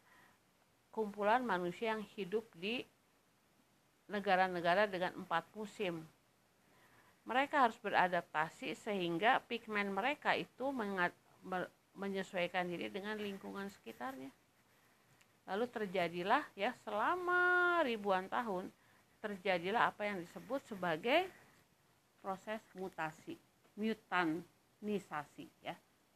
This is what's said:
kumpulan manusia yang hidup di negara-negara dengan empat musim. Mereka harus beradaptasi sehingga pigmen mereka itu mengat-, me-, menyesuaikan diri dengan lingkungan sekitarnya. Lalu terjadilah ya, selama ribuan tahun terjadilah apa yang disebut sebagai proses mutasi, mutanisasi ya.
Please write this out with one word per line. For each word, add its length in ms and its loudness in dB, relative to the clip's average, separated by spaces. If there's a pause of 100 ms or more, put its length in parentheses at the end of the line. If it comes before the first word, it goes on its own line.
(960)
kumpulan 480 2
manusia 560 -2
yang 160 -8
hidup 400 -4
di 320 -6 (1200)
negara-negara 800 4
dengan 400 -2
empat 320 -2
musim. 400 -4 (1200)
Mereka 320 0
harus 240 6
beradaptasi 960 0
sehingga 720 2
pigmen 480 -4
mereka 400 0
itu 400 -4
mengat-, 400 0 (320)
me-, 240 -4 (240)
menyesuaikan 720 -2
diri 240 -4
dengan 240 -6
lingkungan 560 -8
sekitarnya. 580 -12 (1200)
Lalu 240 -2
terjadilah 720 0 (160)
ya, 240 0
selama 1040 2
ribuan 400 0
tahun 440 -2 (520)
terjadilah 720 2
apa 80 -8
yang 160 -2
disebut 480 -6
sebagai 640 2 (880)
proses 400 -6 (160)
mutasi, 640 -8 (400)
mutanisasi 1700 -2 (160)
ya. 160 -8 (380)